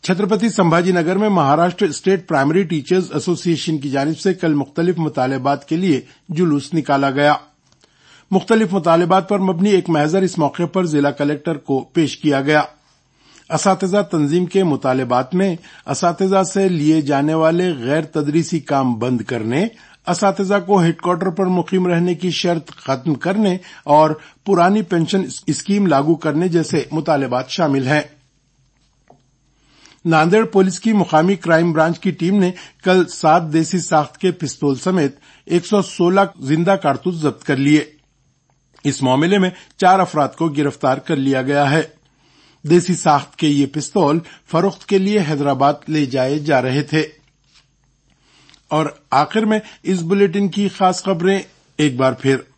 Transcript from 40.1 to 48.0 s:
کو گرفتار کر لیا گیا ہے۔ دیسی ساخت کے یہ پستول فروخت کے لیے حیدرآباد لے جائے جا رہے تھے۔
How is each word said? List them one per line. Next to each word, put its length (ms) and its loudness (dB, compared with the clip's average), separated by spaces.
کو 100 -2
گرفتار 500 -2
کر 180 -4
لیا 260 0
گیا 300 0
ہے۔ 100 2
دیسی 320 2
ساخت 400 0
کے 120 -2
یہ 180 2
پستول 540 0
فروخت 340 -2
کے 120 0
لیے 220 2
حیدرآباد 440 0
لے 180 0
جائے 340 -2
جا 220 2
رہے 200 -2
تھے۔ 260 -2